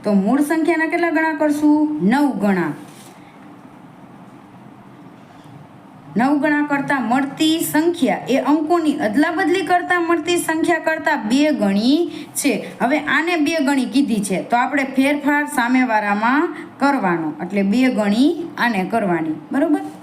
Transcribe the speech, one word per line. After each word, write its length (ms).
તો 80
મૂળ 280
સંખ્યાના 460
કેટલા 240
ગણા 220
કરશું? 680
નવ 300
ગણા. 400
નવ 220
ગણા 280
કરતાં 360
મળતી 580
સંખ્યા 680
એ 100
અંકોની 600
અદલાબદલી 680
કરતાં 360
મળતી 340
સંખ્યા 420
કરતાં 500
બે 240
ગણી 580
છે. 300
હવે 160
આને 380
બે 240
ગણી 240
કીધી 400
છે 180
તો 140
આપણે 280
ફેરફાર 600
સામેવાળામાં 1120
કરવાનો, 540
એટલે 200
બે 260
ગણી 600
આને 260
કરવાની, 500
બરોબર? 280